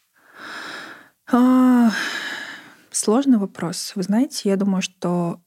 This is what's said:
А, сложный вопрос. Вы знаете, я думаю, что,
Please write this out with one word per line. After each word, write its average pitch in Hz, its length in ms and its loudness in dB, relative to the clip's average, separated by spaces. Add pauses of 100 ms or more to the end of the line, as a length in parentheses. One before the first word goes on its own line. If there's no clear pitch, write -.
(1300)
А, 254 600 6 (1000)
сложный 254 460 2
вопрос. 190 580 -6
Вы 190 80 -4
знаете, 214 460 -2
я 196 80 2
думаю, 196 240 0
что, 175 640 -4